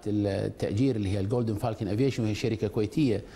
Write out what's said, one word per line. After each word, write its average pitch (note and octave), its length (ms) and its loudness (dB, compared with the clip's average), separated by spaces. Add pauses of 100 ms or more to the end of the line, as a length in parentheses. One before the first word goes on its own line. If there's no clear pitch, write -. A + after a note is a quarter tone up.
التأجير G#2 920 0
اللي G2+ 120 -2
هي G2 120 0
الجولدن A2+ 340 0
فالكن A2 340 -2
أفيشن، A#2+ 340 2
وهي G#2+ 120 0
شركة G#2+ 340 0
كويتية A2 540 2 (140)